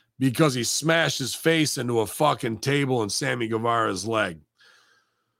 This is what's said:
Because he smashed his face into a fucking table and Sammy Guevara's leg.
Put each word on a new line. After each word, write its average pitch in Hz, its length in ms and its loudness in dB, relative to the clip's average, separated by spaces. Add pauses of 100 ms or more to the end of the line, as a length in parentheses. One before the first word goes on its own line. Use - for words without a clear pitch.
(180)
Because 131 360 2
he 120 100 -4
smashed 156 560 0
his 127 140 -6
face 160 440 2
into 120 220 0
a 104 60 0
fucking 127 520 0
table 135 440 0
and 101 100 -4
Sammy 127 340 -2
Guevara's 110 580 0
leg. 101 360 -2 (1000)